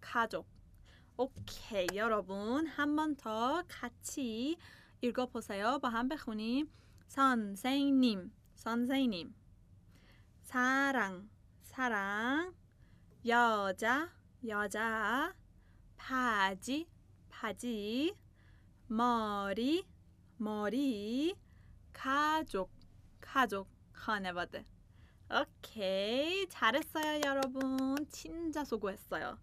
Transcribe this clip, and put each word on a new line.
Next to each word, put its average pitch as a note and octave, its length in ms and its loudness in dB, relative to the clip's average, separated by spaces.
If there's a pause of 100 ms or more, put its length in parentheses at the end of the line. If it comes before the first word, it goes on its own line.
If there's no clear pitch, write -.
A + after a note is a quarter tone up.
کاجوک. A3+ 440 -2 (680)
اوکی، G3+ 760 -4
یارابون. G#3+ 720 0
همون D4 480 0
تا A#3+ 480 -2
کچی B3+ 960 -6 (420)
ایرگا B3 260 0
پوسایا A3+ 520 -2
با C4+ 120 0
هم A#3 180 0
بخونیم. B3 600 -2 (400)
سانسینیم. B3+ 1200 4 (240)
سانسینیم. A#3 800 0 (1040)
سارنگ. B3+ 880 0 (340)
سارنگ. A#3+ 920 0 (680)
یاجا. A3+ 840 4 (360)
یاجا. A3 920 0 (640)
پاجی. A#3+ 920 0 (420)
پاجی. A#3 840 -2 (760)
ماری. A3+ 960 2 (540)
ماری. A3 960 0 (580)
کاجوک. C#4+ 760 0 (520)
کاجوک. - 460 0 (260)
خانواده. F#3 720 -4 (680)
اوکی، A#3 1160 -2
잘했어요, D4+ 760 0
여러분. C4+ 720 0 (120)
진짜 D#4+ 540 -6
수고했어요. G3+ 800 -6